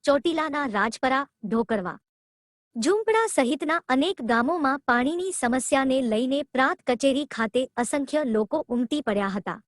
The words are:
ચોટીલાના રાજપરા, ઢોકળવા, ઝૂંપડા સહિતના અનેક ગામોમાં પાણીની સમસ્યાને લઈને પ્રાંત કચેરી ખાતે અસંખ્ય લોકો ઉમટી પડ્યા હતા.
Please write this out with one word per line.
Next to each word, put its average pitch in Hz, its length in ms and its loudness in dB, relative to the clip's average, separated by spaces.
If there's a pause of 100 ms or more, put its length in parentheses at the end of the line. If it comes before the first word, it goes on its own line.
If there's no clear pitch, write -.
ચોટીલાના 302 560 0 (140)
રાજપરા, 254 440 0 (280)
ઢોકળવા, 220 440 -2 (800)
ઝૂંપડા 427 600 2
સહિતના 302 420 0 (200)
અનેક 302 340 -2
ગામોમાં 262 540 0
પાણીની 320 560 0
સમસ્યાને 262 540 2 (180)
લઈને 262 260 0 (120)
પ્રાંત 269 360 2
કચેરી 277 400 2 (100)
ખાતે 226 240 0 (220)
અસંખ્ય 285 500 -2
લોકો 220 300 0 (100)
ઉમટી 254 320 0
પડ્યા 196 320 0
હતા. 220 300 -6